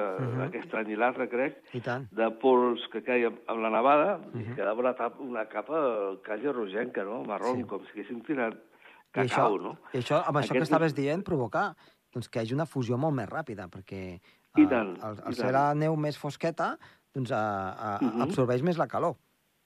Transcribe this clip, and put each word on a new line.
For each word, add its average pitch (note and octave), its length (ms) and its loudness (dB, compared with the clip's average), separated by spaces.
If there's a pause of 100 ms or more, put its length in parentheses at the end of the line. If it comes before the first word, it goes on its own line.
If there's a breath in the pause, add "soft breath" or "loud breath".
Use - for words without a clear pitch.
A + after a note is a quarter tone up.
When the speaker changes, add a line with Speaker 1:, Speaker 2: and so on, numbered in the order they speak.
(180)
Speaker 1:
eh, - 60 -4
Speaker 2:
Mhm. A#2+ 240 -2
Speaker 1:
aquest G2+ 260 -8
any A2 180 -2
i G#2+ 40 -2
l'altre, B2 340 0
crec, B2+ 300 -2 (140)
Speaker 2:
I B2 80 -6
tant. B2+ 300 -4
Speaker 1:
de A2 200 2
pols B2 500 6 (100)
que A2 120 -6
queia B2 240 2 (200)
amb A2+ 140 -2
la A2+ 80 2
nevada D3 500 4 (140)
i B2+ 40 -8
Speaker 2:
Mhm. A2+ 180 -6
Speaker 1:
quedava A2 240 0
una B2 160 2
tap-, A#2+ 240 -4
una B2 280 -6
capa G#2+ 800 -2
quasi G#2+ 260 -4
rogenca, A2+ 520 -4
no? A#2 200 -6
Marró, G#2+ 320 -2
Speaker 2:
Sí. B2+ 100 -2
Speaker 1:
com G2 200 -6
si - 140 -20
haguessin A#2 240 -10
tirat A#2+ 300 -2
Speaker 2:
I - 640 -12
això, G2 100 2
Speaker 1:
cacau, B2+ 300 4
no? A2+ 180 -8 (160)
Speaker 2:
i C#3 40 -2
això, D3 280 2
amb D3 120 2
això C3+ 160 0
que B2+ 60 4
Speaker 1:
Aquest D#3+ 120 0
Speaker 2:
estaves D#3+ 240 4
dient, D3 280 0
provocar, E3 520 -2 (380 soft breath)
doncs, A#2+ 160 -8
que B2 100 -4
hi - 40 0
hagi A2 100 -4
una D#3 120 0
fusió A#2+ 320 -2
molt D3+ 180 2
més G#2+ 140 -4
ràpida, A2+ 400 -8
perquè, F#2+ 500 -10 (380 soft breath)
Speaker 1:
I D4+ 60 8
Speaker 2:
eh, - 40 8
Speaker 1:
tant, G2+ 360 0
Speaker 2:
al, G#2+ 140 -8
Speaker 1:
i - 80 -16
Speaker 2:
al G#2 80 -4
ser A#2+ 180 0
Speaker 1:
tant. - 20 2
Speaker 2:
la C#3+ 220 4
neu D#3 200 2
més D3+ 220 -2
fosqueta, E3 600 -2 (360 loud breath)
doncs, B2+ 180 -4
eh, C3 40 0
eh, G#2 680 -2
Speaker 1:
Mhm. A#2 160 0
Speaker 2:
absorbeix C3 420 2
més F3 140 2
la D3+ 100 0
calor, D3 300 -2 (480)